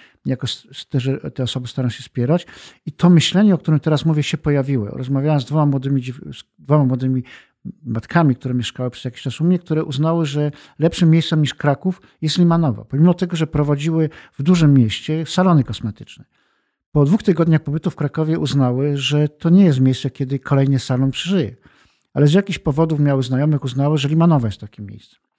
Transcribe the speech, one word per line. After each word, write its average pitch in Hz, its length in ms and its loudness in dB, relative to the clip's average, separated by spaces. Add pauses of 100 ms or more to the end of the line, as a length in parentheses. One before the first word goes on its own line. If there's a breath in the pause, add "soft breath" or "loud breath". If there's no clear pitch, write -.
(260 soft breath)
niejako 131 180 -6
s-, - 280 -10
s-, - 180 -18
te, 139 100 -4
że 131 180 -2
te 135 260 -8
osoby 123 240 -6
staram 123 240 -4
się - 120 -14
wspierać. 135 440 -2 (380 loud breath)
I 165 60 -10
to - 180 2
myślenie, 180 460 4
o - 20 2
którym 156 220 0
teraz 156 260 0
mówię, 151 180 0
się - 140 -4
pojawiło. 139 480 0
Rozmawiałem 135 560 -2
z 110 40 -8
dwoma 147 200 0
młodymi 139 360 0
dziew-, 131 320 -12
z - 100 -18 (160)
dwoma 143 260 2
młodymi 127 380 -2 (600 loud breath)
matkami, 127 520 0
które 127 180 -6
mieszkały 123 360 -6
przez - 160 -12
jakiś 123 160 -12
czas 135 200 -8
u - 20 -2
mnie, 175 160 2
które 160 240 -4
uznały, 156 420 -2
że 147 260 -4 (280 loud breath)
lepszym 165 300 2
miejscem 160 320 2
niż 143 120 0
Kraków 151 480 -4 (200 soft breath)
jest 160 160 -2
Limanowa. 165 480 2
Pomimo 165 280 4
tego, 175 220 -4
że 156 120 -2
prowadziły 151 640 -2 (240 loud breath)
w 139 100 -10
dużym 160 300 4
mieście 139 520 0
salony 175 380 2
kosmetyczne. - 600 -10 (680)
Po 147 140 2
dwóch 175 180 2
tygodniach 160 400 2
pobytu 156 260 -6
w - 60 -6
Krakowie 156 440 -4
uznały, 135 580 0
że 147 320 0
to - 200 -4
nie 190 160 6
jest 139 140 4
miejsce, 131 300 2
kiedy 135 300 -6
kolejny 139 400 0
salon 131 320 -2
przeżyje. 156 440 -4 (580 soft breath)
Ale 143 140 4
z 147 60 4
jakichś 196 260 0
powodów 156 400 0
miały 139 240 2
znajomych, 135 400 0
uznały, 139 340 -2
że 139 120 -2
Limanowa 160 380 2
jest 101 140 -8
takim 104 240 -16
miejscem. 104 340 -20 (200)